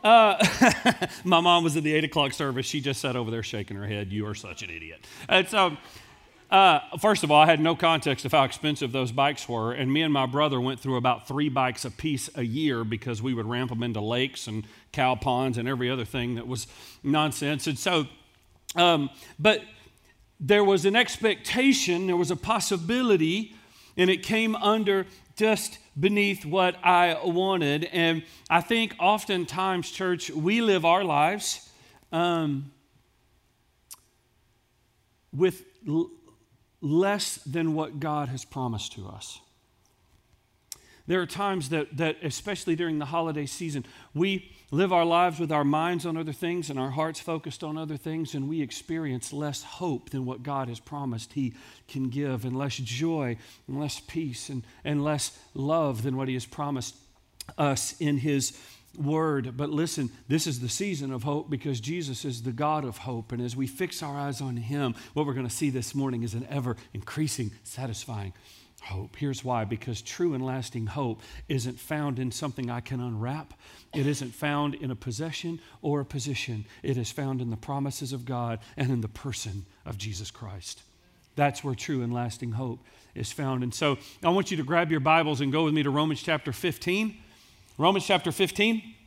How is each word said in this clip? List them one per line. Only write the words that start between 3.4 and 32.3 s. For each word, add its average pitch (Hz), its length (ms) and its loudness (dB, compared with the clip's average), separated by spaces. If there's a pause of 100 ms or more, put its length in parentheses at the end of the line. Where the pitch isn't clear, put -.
shaking 104 340 -6
her 101 120 -8
head. 104 240 -4
"You 104 160 -2
are 104 80 -8
such 92 260 -12
an 92 80 -10
idiot." 82 340 -14 (240)
And 185 200 4
so, 185 280 2 (720)
uh, 190 300 8 (200)
first 202 260 4
of 151 80 2
all, 151 100 10
I 156 40 10
had 160 120 8
no 160 160 4
context 156 500 2
of 131 60 -2
how 143 140 6
expensive 143 480 -2
those 127 180 0
bikes 139 380 0
were, 117 240 0
and 131 200 0
me 156 100 2
and 156 100 2
my 135 140 4
brother 139 340 2
went 127 180 -2
through 131 180 0
about 120 300 2
three 147 220 0
bikes 127 360 0
apiece 139 520 -4
a 123 80 -2
year 120 400 0
because 110 360 -4
we 127 140 -2
would 113 120 -4
ramp 120 260 -2
'em 117 100 -2
into 113 180 -2
lakes 123 460 -2
and 107 180 -6 (280)
cow 127 240 2
ponds 127 420 0
and 117 80 -2
every 123 240 -2
other 127 140 -4
thing 120 320 -4
that 117 100 -8
was 123 220 -6 (340)
nonsense. 147 640 0
And 147 100 -2
so, 165 300 0 (720)
um, 170 340 6 (300)
but 202 240 6 (720)
there 208 240 6
was 196 220 6
an 196 100 4
expectation, 226 1120 2
there 180 100 2
was 175 140 2
a 180 60 0
possibility, 202 1200 2 (400)
and 185 120 6
it 185 140 2
came 220 320 2
under 202 520 4 (300)
just 214 420 2 (200)
beneath 202 460 4
what 180 400 4
I 175 400 6
wanted. 170 600 2
And 165 380 2 (260)
I 170 120 6
think 226 380 0
oftentimes, 185 920 0
church, 180 400 -2
we 180 300 2
live 196 240 4
our 180 200 6
lives, 165 680 2 (420)
um, 160 580 0 (2500)